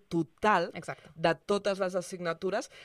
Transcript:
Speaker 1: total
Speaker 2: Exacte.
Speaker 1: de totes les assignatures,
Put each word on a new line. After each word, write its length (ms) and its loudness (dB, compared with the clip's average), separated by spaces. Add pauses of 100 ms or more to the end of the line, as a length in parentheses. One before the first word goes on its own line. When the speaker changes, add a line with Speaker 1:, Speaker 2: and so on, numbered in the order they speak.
Speaker 1:
total 680 2
Speaker 2:
Exacte. 400 -12
Speaker 1:
de 220 2
totes 440 0
les 160 -2
assignatures, 760 -4 (140)